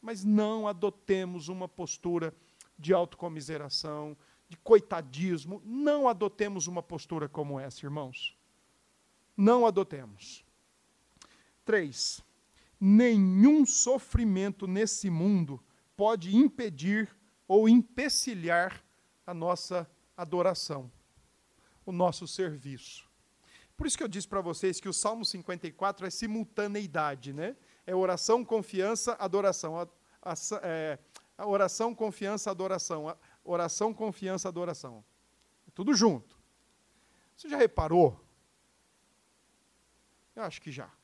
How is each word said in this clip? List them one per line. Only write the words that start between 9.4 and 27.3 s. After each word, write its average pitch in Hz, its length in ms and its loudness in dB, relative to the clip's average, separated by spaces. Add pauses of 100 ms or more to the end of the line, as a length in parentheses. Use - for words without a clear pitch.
adotemos. 151 760 -4 (1200)
Três, 180 580 -2 (580)
nenhum 214 840 8
sofrimento 202 1000 0
nesse 202 420 -2
mundo 165 500 0 (360)
pode 202 400 0
impedir 214 760 2 (340)
ou 214 200 8
empecilhar 196 1160 2 (420)
a 180 80 -10
nossa 175 560 -4 (260)
adoração, 170 720 -2 (960)
o 196 60 -12
nosso 180 380 -2
serviço. 143 840 -10 (680)
Por 311 100 -6
isso - 120 -4
que 330 60 -6
eu 277 40 -4
disse 190 200 -10
pra 202 120 -4
vocês 175 400 -4
que - 80 -10
o 185 40 -6
Salmo 220 320 -4
cinquenta 175 420 -8
e 156 60 -10
quatro 190 340 -4
é 185 40 -6
simultaneidade, 202 1200 -6